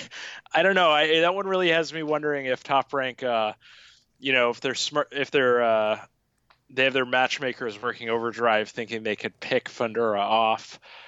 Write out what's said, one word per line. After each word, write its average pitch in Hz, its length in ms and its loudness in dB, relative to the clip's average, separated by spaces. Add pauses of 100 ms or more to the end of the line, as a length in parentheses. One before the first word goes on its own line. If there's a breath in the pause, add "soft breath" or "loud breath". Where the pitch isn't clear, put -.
(520 loud breath)
I 160 120 4
don't 196 100 4
know. 180 160 4
I, 156 300 4
that 170 160 4
one 196 100 -4
really 185 240 0
has 160 240 0
me 160 80 -8
wondering 151 460 -2
if 127 160 -2
Top 135 280 0
Rank, 131 300 -4
uh, 113 320 0 (680 soft breath)
you 135 140 -2
know, 120 160 4
if 117 120 -6
they're 135 120 -4
smart, 147 380 -4
if 135 180 -4
they're, 123 320 2
uh, 110 380 2 (720)
they 131 140 2
have 131 80 2
their 131 120 0
matchmakers 127 760 -2
working 117 300 -6
overdrive 113 600 0
thinking 113 340 -8
they 107 120 -2
could - 240 -10
pick - 300 -2
Fundora 110 500 -2
off, 110 600 0 (280 loud breath)